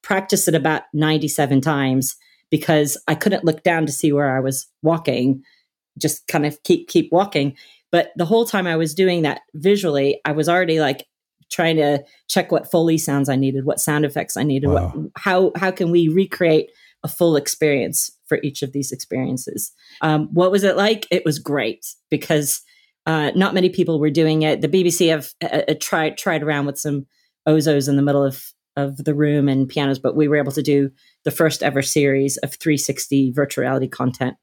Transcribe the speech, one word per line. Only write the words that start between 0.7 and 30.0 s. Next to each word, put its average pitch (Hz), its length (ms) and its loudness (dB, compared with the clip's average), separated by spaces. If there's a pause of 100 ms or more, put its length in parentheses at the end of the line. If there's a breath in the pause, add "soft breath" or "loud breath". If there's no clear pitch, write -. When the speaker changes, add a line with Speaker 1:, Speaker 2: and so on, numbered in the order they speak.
Speaker 1:
ninety-seven 147 680 2
times 135 560 0 (340 soft breath)
because 151 460 0 (120)
I 156 60 2
couldn't 190 300 0
look 156 180 0
down 165 220 0
to 143 80 -4
see 151 200 0
where 143 220 0
I 131 60 0
was 135 260 -4 (160)
walking, 139 600 0 (560 soft breath)
just - 300 -4
kind 147 180 0
of 147 160 -6
keep, 170 260 0
keep 160 240 2
walking. 160 440 0 (360 soft breath)
But 170 240 0
the 170 80 0
whole 226 220 2
time 190 200 -2
I 165 100 0
was 160 180 -2
doing 180 280 2
that 147 200 -2 (120)
visually, 147 720 2
I 147 80 -2
was 151 160 0
already, 170 320 2
like, 147 240 -2 (460)
trying 165 260 0
to 143 260 2 (260 soft breath)
check 180 240 0
what - 180 -2
Foley 165 260 2
sounds 143 320 0
I 135 80 0
needed, 135 300 -2
what - 140 -2
sound 151 260 0
effects - 300 -6
I 110 80 -2
needed, 139 240 0
Speaker 2:
Wow. 90 260 0
Speaker 1:
what, - 220 -10
how, 185 400 2
how 185 140 -2
can 185 200 -2
we 170 180 4
recreate 170 640 2 (320 soft breath)
a 160 60 -6
full 170 280 2
experience 143 760 -2 (160)
for - 160 -2
each 139 200 -6
of 131 100 -8
these 139 200 -6
experiences? - 800 -6 (300 loud breath)
Um, 156 320 0
what 180 180 4
was 196 140 2
it 196 120 2
like? 214 340 0
It 180 160 0
was 151 120 -2
great 135 480 -4 (240)
because, 151 520 -2 (420 soft breath)
uh, 156 300 0
not 190 180 2
many 185 160 2
people 165 320 0
were 151 100 2
doing 156 320 2
it. 151 200 0
The 156 60 0
B 185 160 2
B 175 60 4
C 165 180 2
have, 156 200 -2 (140)
uh, - 260 -2
uh, 156 120 0
tried, 156 360 -2
tried 160 260 -2
around 147 220 -2
with 143 140 -6
some 143 280 -4 (400)
Ozos 151 440 2
in 139 60 2
the 139 60 4
middle 143 220 2
of, 135 280 -6 (240)
of 139 280 -6
the 151 100 0
room 147 340 2
and 135 200 2
pianos, 139 300 -2
but 135 160 -2